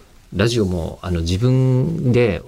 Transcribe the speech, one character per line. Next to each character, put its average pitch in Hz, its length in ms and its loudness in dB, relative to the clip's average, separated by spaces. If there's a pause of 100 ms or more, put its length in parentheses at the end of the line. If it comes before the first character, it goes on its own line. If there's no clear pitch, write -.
(340)
ラ 101 140 2
ジ 117 120 0
オ 104 40 2
も、 87 380 -4
あ 87 80 -6
の、 85 100 -2
自 87 180 0
分 131 720 0
で、 113 360 2